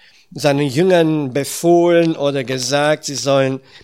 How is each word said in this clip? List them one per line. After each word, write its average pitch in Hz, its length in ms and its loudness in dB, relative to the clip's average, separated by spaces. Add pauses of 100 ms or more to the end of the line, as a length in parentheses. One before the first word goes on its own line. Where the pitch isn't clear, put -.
(320)
seinen 143 360 0
Jüngern 156 640 0
befohlen 170 840 2
oder 139 300 -4
gesagt, 139 640 -2
sie 143 100 -8
sollen 135 440 0 (240)